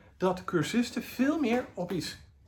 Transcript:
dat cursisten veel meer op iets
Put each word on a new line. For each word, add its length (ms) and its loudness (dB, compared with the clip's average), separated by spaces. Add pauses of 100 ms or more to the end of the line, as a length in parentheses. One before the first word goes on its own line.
(180)
dat 260 0
cursisten 600 0
veel 360 2
meer 340 2
op 180 -4
iets 260 -4 (300)